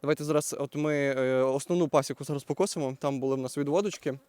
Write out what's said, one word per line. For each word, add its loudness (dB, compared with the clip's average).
Давайте 0
зараз 0
от -6
ми, 0
е, 2
основну 2
пасіку 2
зараз -6
покосимо, -2
там -2
були 0
в -4
нас -6
відводочки -2